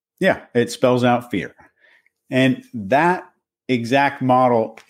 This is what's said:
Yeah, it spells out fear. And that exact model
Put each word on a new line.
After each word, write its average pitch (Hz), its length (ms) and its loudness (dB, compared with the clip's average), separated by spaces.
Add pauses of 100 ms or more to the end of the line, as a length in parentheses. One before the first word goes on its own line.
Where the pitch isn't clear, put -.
(200)
Yeah, 113 340 0
it 120 180 0
spells 127 320 0
out 120 280 0
fear. 90 240 -6 (720)
And 131 340 0 (120)
that 143 520 0 (400)
exact 131 540 -2
model 127 560 2 (120)